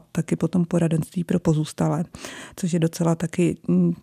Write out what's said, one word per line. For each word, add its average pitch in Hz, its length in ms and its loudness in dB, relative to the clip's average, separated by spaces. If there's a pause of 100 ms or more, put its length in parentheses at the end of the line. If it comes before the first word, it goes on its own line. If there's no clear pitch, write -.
(120)
taky - 240 -2
potom 170 280 2
poradenství 165 600 0
pro 180 160 0
pozůstalé, 156 640 0 (520)
což 165 160 -4
je 175 60 2
docela 165 360 0
taky, 165 420 0 (120)
mm, 175 240 4 (100)